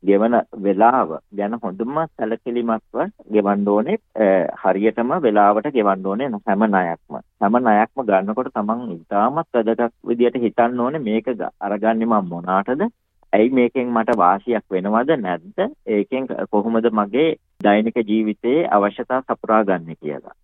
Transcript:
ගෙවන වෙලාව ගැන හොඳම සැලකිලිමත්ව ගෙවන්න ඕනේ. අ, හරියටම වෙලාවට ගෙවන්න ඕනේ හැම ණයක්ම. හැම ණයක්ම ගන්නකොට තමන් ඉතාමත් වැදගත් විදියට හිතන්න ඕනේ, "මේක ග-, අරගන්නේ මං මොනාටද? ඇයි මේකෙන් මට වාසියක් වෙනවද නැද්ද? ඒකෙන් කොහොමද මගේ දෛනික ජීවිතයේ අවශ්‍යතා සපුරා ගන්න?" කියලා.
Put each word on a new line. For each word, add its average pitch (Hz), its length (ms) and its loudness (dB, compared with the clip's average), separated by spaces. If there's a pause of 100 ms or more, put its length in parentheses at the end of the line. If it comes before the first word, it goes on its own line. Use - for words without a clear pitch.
ගෙවන 98 320 4 (220)
වෙලාව 101 540 2 (200)
ගැන 101 240 -4
හොඳම 113 500 -6
සැලකිලිමත්ව 117 960 -6 (300)
ගෙවන්න 101 380 2
ඕනේ. 113 280 2 (180)
අ, 110 140 2 (320)
හරියටම 107 600 0
වෙලාවට 104 500 4
ගෙවන්න 101 360 0
ඕනේ 110 220 -2 (120)
හැම 104 220 0
ණයක්ම. 90 520 -2 (220)
හැම 104 180 0
ණයක්ම 117 480 2
ගන්නකොට 107 500 0
තමන් 113 400 -4
ඉතාමත් 107 580 -2
වැදගත් 117 520 0
විදියට 120 340 0
හිතන්න 120 440 0
ඕනේ, 135 180 -2
"මේක 110 280 -2
ග-, 107 300 -6
අරගන්නේ 110 500 -2
මං 104 220 0
මොනාටද? 92 540 -2 (500)
ඇයි 110 180 4
මේකෙන් 123 380 0
මට 117 280 0
වාසියක් 98 520 0
වෙනවද 107 480 0
නැද්ද? 90 420 -6 (260)
ඒකෙන් 117 420 -2 (200)
කොහොමද 113 440 0
මගේ 110 380 0 (320)
දෛනික 107 380 2
ජීවිතයේ 110 680 0
අවශ්‍යතා 110 540 0
සපුරා 110 420 0
ගන්න?" 85 320 -4
කියලා. - 480 -10